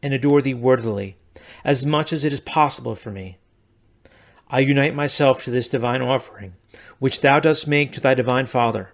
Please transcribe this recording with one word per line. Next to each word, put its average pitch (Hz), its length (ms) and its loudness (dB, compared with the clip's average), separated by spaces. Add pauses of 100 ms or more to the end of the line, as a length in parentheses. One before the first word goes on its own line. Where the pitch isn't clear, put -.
and 139 100 -4
adore 143 300 2
thee 135 120 -2
worthily, 113 600 0 (480)
as 139 220 0
much 151 260 0
as 147 120 -4
it 151 80 0
is 143 80 -6
possible 139 540 -2
for 110 160 -14
me. 92 280 -14 (1080)
I 131 120 0
unite 139 340 2
myself 143 500 2
to 127 60 -8
this 120 180 -2
divine 123 340 -2
offering, 123 520 -4 (440)
which 131 240 -2
thou 143 180 6
dost 156 260 0
make 147 260 0
to - 80 -12
thy 131 140 2
divine 123 320 0
Father 113 480 -2